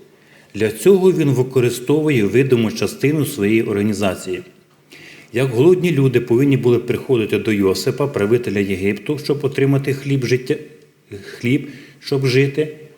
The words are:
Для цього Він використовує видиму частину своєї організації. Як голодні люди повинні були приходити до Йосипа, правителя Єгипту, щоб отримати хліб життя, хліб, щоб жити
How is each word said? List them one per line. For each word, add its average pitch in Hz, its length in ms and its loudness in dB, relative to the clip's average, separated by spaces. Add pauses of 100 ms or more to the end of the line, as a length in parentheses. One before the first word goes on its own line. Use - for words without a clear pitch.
(560)
Для 104 160 -2
цього 185 400 4
Він 151 180 0
використовує 127 920 0
видиму 117 480 2
частину 135 540 -2
своєї 107 380 0
організації. 101 800 -4 (920)
Як 131 160 0
голодні 170 420 4
люди 135 280 2
повинні 131 380 2
були 120 220 2
приходити 110 580 -2
до 104 140 -2
Йосипа, 101 560 0
правителя 104 520 0
Єгипту, 101 600 -2
щоб 139 260 -4
отримати 135 480 0
хліб 135 320 -4
життя, 123 300 -2 (680)
хліб, - 480 -4 (300)
щоб 139 260 -4
жити 139 500 0 (220)